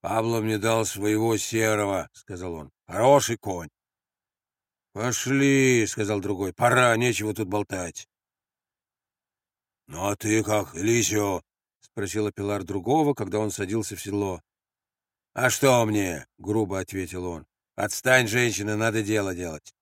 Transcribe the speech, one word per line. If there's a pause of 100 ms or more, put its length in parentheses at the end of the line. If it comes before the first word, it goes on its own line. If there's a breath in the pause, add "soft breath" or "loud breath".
«Пабло
мне
дал
своего
серого», —
сказал
он. (160)
«Хороший
конь». (1200)
«Пошли», —
сказал
другой.
«Пора,
нечего
тут
болтать». (1800)
«Ну
а
ты
как,
Элисио?» — (380)
спросила
Пилар
другого,
когда
он
садился
в
седло. (920)
«А
что
мне?» — (120)
грубо
ответил
он. (280)
«Отстань,
женщина,
надо
дело
делать».